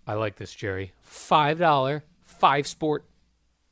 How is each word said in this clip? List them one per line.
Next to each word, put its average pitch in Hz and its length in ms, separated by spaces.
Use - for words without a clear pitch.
I 107 100
like 107 200
this, - 180
Jerry. 95 380
Five 151 540
dollar, 147 460
five - 460
sport - 380